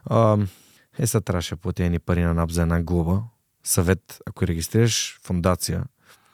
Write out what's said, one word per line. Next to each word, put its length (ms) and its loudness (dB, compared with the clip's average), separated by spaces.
Ам, 420 2
е, 80 0
сега 140 0
трябваше 300 -4
да 100 -10
платя 240 -4
едни 140 0
пари 240 0
на 120 2
нап 160 0
за 120 0
една 200 2
глоба. 400 0
Съвет, 600 0
ако 200 -4
регистрираш 760 0
фондация, 600 -2